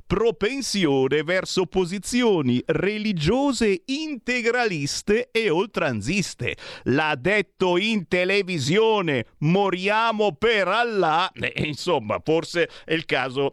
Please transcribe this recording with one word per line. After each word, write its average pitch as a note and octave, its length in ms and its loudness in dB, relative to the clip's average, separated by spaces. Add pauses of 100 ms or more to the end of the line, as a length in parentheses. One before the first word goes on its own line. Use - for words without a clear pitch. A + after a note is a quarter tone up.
propensione F3+ 1200 0
verso F3+ 420 -2
posizioni F#3 1000 0
religiose G#3+ 1200 0
integraliste A#3+ 1500 -2
e A3+ 180 0
oltranziste. D#3 1080 -2 (280)
L'ha D3+ 340 0
detto F#3 580 0
in G#3 300 -2
televisione, F3+ 1200 0 (120)
"Moriamo G3+ 1000 2
per G#3 320 2
Allah". F#3 640 0
Eh, B2+ 340 -4
insomma, C3+ 560 -2
forse D#3+ 480 0 (140)
è - 80 -4
il D#3+ 120 -2
caso C3+ 480 -2